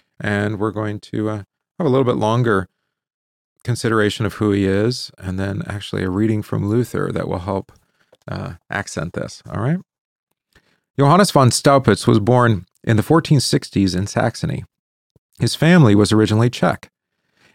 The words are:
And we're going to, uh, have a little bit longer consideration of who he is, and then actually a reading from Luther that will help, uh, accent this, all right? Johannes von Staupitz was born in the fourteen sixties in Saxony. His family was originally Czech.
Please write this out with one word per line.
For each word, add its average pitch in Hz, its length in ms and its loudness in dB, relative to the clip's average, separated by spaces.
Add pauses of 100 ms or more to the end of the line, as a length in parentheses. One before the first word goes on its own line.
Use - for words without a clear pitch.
(180)
And 104 400 -2
we're 104 140 -2
going 104 280 -6
to, 107 280 -6
uh, 107 140 -8 (360)
have 175 80 -2
a - 20 2
little 131 140 2
bit 123 140 0
longer 110 520 0 (960)
consideration 110 640 0
of - 80 -6
who 107 160 0
he 101 140 2
is, 104 520 -2
and 92 220 -8
then 98 300 -6
actually 98 340 -8
a 92 80 -4
reading 107 320 -2
from 101 260 -4
Luther 101 440 -2
that 87 160 -6
will 92 100 -6
help, 95 320 -8 (560)
uh, 95 280 -10 (140)
accent 92 440 -8
this, - 360 -10
all 98 140 -6
right? 156 160 -2 (1200)
Johannes 156 320 4
von 131 200 4
Staupitz 131 580 2
was 113 100 4
born 113 480 2 (160)
in 113 140 0
the 104 80 2
fourteen 160 340 2
sixties 101 560 -2
in 92 140 -4
Saxony. 113 560 -4 (720)
His 117 160 -2
family 151 400 6
was 101 160 4
originally 107 400 2
Czech. - 400 -4 (640)